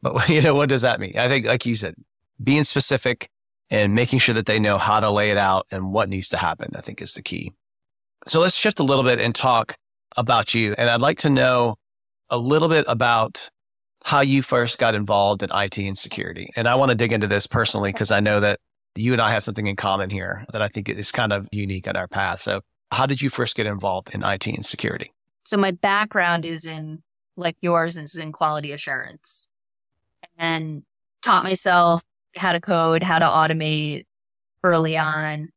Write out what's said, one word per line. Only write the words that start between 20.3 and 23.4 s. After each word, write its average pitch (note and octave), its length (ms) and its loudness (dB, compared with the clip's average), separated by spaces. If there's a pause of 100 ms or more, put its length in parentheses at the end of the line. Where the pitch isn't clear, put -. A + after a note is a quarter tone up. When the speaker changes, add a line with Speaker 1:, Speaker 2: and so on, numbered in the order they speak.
Speaker 1:
that G#2+ 100 -2
I G2+ 60 0
think G2+ 200 -8
is G#2 240 -6
kind A2+ 200 0
of G2+ 200 -4
unique G2 340 -6
in G2 100 -6
our F#2 120 -6
path. F#2+ 320 -4
So G2 220 -4 (280)
how C3 140 0
did C3+ 160 -2
you C#3 80 -2
first A#2+ 260 -4